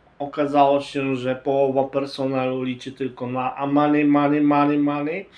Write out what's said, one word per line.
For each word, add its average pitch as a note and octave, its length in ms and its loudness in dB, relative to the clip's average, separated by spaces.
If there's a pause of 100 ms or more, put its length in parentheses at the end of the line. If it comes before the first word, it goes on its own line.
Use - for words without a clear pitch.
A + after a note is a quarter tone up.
(180)
okazało C#3+ 640 2
się, C3+ 360 -4
że B2+ 200 -4
połowa C3+ 480 0
personelu C3+ 800 -4
liczy B2+ 300 -8
tylko B2+ 340 -8
na B2+ 300 -4
a C#3 100 -4
money, D3 380 4
money, D3 360 4
money, D3 380 2
money, D3 480 -4 (120)